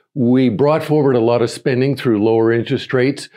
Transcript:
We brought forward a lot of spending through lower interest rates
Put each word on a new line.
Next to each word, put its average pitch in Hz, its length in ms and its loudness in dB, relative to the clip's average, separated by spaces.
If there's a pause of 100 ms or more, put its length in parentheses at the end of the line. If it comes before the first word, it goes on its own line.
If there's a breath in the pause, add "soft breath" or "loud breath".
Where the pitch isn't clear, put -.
(180 loud breath)
We 127 300 2
brought 147 340 0
forward 147 320 0
a 120 60 2
lot 113 220 2
of 120 80 -2
spending 131 440 -2
through 110 300 0
lower 113 260 2
interest 117 440 -4
rates 131 420 -2